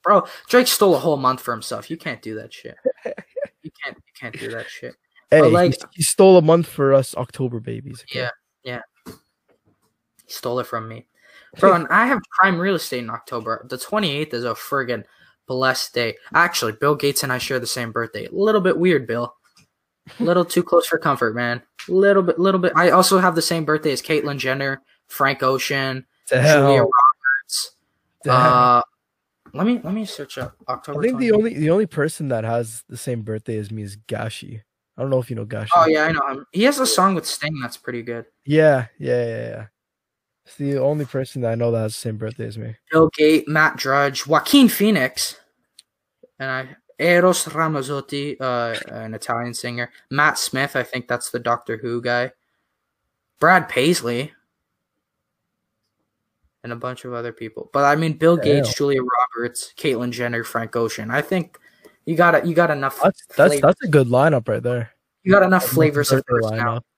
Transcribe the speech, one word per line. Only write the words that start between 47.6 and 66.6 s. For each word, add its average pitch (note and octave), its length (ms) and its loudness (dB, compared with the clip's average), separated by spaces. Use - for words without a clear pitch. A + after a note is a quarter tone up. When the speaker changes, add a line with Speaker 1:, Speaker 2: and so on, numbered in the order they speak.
Speaker 1:
uh, A#2+ 360 -4
an A2 200 -12
Italian A#2+ 400 -6
singer, A#2+ 360 -10
Matt D3 280 0
Smith, C#3 380 -4
I B2 80 -2
think B2+ 240 -8
that's A#2+ 220 -4
the B2 100 -6
Doctor A#2+ 360 -4
Who A#2 240 -6
guy, B2 300 -2
Brad F3 280 4
Paisley, C#3 600 -2
and A#2+ 100 -12
a A#2 40 -10
bunch B2+ 280 -12
of B2 80 -12
other A#2 200 -10
people. - 400 -16
But C#3 120 0
I C#3+ 120 4
mean, D#3+ 180 -2
Bill E3 240 4
Speaker 2:
Yeah. - 60 -4
Speaker 1:
Gates, A#2 140 -4
Julia C#3 280 0
Roberts, B2 760 -4
Caitlyn B2 360 -2
Jenner, A#2+ 320 -4
Frank A2+ 320 -6
Ocean. A2+ 340 -4
I C#3 120 0
think - 360 -4
you E3 120 -2
got, E3+ 300 4
you E3+ 80 -2
got E3 160 4
enough C#3 320 -4
Speaker 2:
That's, F#3+ 220 0
that's, - 0 -
Speaker 1:
flavor. C#3+ 120 2
Speaker 2:
that's - 180 2
a G3+ 40 -4
good C#3 200 4
lineup C3 400 2
right A#2 140 -2
there. A#2+ 280 -4
Speaker 1:
You F#3 100 2
got G3 100 8
enough F#3 200 4
Speaker 2:
That's E3 100 -4
a - 20 -4
Speaker 1:
flavors D3 380 2
of C3+ 140 2
Speaker 2:
birthday A#2 200 0
lineup. G#2+ 40 -2
Speaker 1:
personality. A#2 360 -4